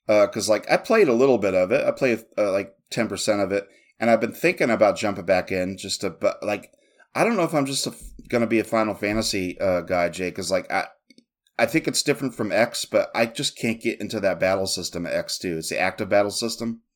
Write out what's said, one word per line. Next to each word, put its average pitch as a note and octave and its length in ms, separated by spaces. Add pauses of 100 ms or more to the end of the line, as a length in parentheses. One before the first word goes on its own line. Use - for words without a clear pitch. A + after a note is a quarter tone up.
Uh, G#2 200
'cause, G2+ 220
like, G#2 200
I D#3+ 80
played A3 300
a B2 60
little B2 240
bit F#2+ 180
of F#2 160
it. C#3+ 140
I - 60
played, A#2+ 320 (140)
uh, G#2 140
like, F#2+ 220 (180)
ten A2+ 160
percent G2+ 340
of F#2+ 100
it. G2 160 (320)
And A2+ 120
I've A2+ 100
been A2 120
thinking E3 360
about G2+ 280
jumping G2+ 280
back F2+ 260
in F#2 260
just - 240
to, G2 100
but, F#2 320
like, - 280 (440)
I D3 80
don't A3+ 140
know F3+ 60
if D#3+ 100
I'm C#3+ 120
just C3+ 220
a A#2+ 40
f-, - 100 (280)
gonna A#2+ 180
be A2+ 120
a G#2 60
Final A2 280
Fantasy, G#2 640
uh, F2+ 220
guy, F2 280
Jay, F2+ 220
'cause, F2 200
like, F#2 200
I, F#2+ 160 (720)
I A#2 80
think D#3 220
it's - 160
different C#3 320
from G2+ 160
X, A2 340
but - 300
I A#2 100
just B2 320
can't A2+ 240
get A#2 200
into G#2 180
that F#2 200
battle F#2+ 280
system F2 400
at C#2 60
X E2+ 260
two. F2 180
It's D#2+ 120
the - 100
active F#2 300
battle G2+ 220
system. A#2 500 (140)